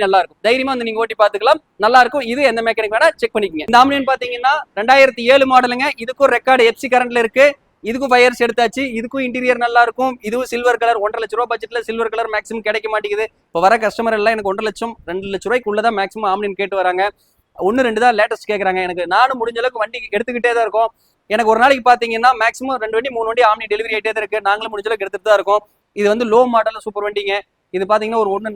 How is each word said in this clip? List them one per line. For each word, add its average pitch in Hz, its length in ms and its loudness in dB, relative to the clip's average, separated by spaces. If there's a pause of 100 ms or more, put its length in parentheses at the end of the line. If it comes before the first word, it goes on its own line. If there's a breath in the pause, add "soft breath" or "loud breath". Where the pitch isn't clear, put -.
நல்லா 190 160 4
இருக்கும், - 260 -8
தைரியமா 262 280 0
வந்து 233 140 -6
நீங்க 220 160 -2
ஓட்டி 220 180 -10
பாத்துக்கலாம், 214 380 2 (240)
நல்லா 247 200 6
இருக்கும். 254 280 -4
இது 285 180 -2
எந்த 226 160 -2
மெக்கானிக் 220 300 -2
வேணா 311 120 4 (120)
செக் 233 160 -4
பண்ணிக்கங்க. 165 340 -4
இந்த 233 100 6
ஆம்னியன் 277 300 2
பாத்தீங்கன்னா 247 420 -2 (280)
ரெண்டாயிரத்தி 254 440 4 (100)
ஏழு 269 180 4
மாடலுங்க, 247 340 2 (180)
இதுக்கும் 254 320 2
ரெக்கார்டு 254 340 4
எஃப் - 120 -10
சி 269 120 -6
கரண்ட்ல 240 300 2
இருக்கு. 254 220 4 (360)
இதுக்கும் 247 280 -4
ஃபைவ் 247 120 6
இயர்ஸ் 220 220 2
எடுத்தாச்சு. 233 380 0 (140)
இதுக்கும் 247 280 -6
இன்டீரியர் 247 380 -2
நல்லா 240 240 2
இருக்கும். 254 260 -4 (140)
இதுவும் 240 240 -6
சில்வர் 240 300 0
கலர், 233 240 0
ஒன்றரை 214 180 -4
லட்ச 214 160 -8
ரூபா 240 120 -2
பட்ஜெட்ல 226 360 -6
சில்வர் 226 260 -4
கலர் 220 220 -4
மேக்ஸிமம் 214 320 -6
கிடைக்க 214 260 -4
மாட்டேங்குது. 214 320 -4 (240)
இப்ப 170 160 -2
வர 196 80 6 (100)
கஸ்டமர் 226 360 -2
எல்லாம் 220 160 0
எனக்கு 202 160 -4
ஒன்றரை 214 180 -4
லட்சம், 226 240 -8 (160)
ரெண்டு 190 240 -8
லட்ச 185 160 -8
ரூபாய்க்குள்ள 214 380 -2
தான் 226 120 -2
மேக்ஸிமம் 196 320 -4
ஆம்னின்னு 202 300 -4
கேட்டு 196 200 -4
வராங்க. 180 220 0 (640)
ஒண்ணு 247 200 2
ரெண்டு 220 180 -2
தான் 240 140 4
லேட்டஸ்ட் 214 320 -2
கேக்குறாங்க. 190 360 -2
எனக்கு, 180 160 -6 (120)
நானும் 254 260 2
முடிஞ்ச 233 200 -6
அளவுக்கு 247 220 -4
வண்டி 233 160 -8 (160)
எடுத்துக்கிட்டே 233 420 -2
தான் 226 100 0
இருக்கோம். 220 220 0 (460)
எனக்கு 220 180 2
ஒரு 220 100 2
நாளைக்கு 269 280 2
பாத்தீங்கன்னா 233 400 2 (100)
மேக்ஸிமம் 247 420 -2
ரெண்டு 220 140 -4
வண்டி, 254 180 -4
மூணு 226 140 -4
வண்டி 233 220 2
ஆம்னி 220 200 -4
டெலிவரி 220 260 -4
ஆயிட்டே 220 180 -4
தான் 214 80 -4
இருக்கு. 208 240 -6
நாங்களும் 220 260 -2
முடிஞ்ச 208 160 -8
அளவுக்கு 208 180 -4
எடுத்துட்டு 202 220 -8
தான் 208 100 6
இருக்கோம். 202 240 0 (360)
இது 202 140 0
வந்து 233 200 -2
லோ 240 80 6 (120)
மாடல் 220 320 0
சூப்பர் 208 220 -8
வண்டிங்க. 202 280 -4 (420)
இது 190 140 -2
பாத்தீங்கன்னா 220 320 0
ஒரு 196 120 -2
ஒண்ணு 214 200 -8